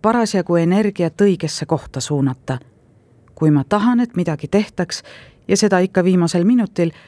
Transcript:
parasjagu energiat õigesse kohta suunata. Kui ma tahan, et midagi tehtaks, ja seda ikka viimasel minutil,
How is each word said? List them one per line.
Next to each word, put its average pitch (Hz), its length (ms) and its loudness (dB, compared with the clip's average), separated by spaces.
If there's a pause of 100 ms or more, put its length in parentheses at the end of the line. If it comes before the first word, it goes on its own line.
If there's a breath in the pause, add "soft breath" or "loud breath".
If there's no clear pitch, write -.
parasjagu 214 540 0
energiat 180 640 0
õigesse 180 440 0
kohta - 340 -4
suunata. 135 600 -4 (760)
Kui 156 160 2
ma 143 120 2
tahan, 226 360 0
et - 160 -4
midagi 160 320 -4
tehtaks, - 560 -4 (440 loud breath)
ja 202 100 2
seda 190 220 2
ikka 185 240 0
viimasel 175 400 2
minutil, 196 480 0 (160 loud breath)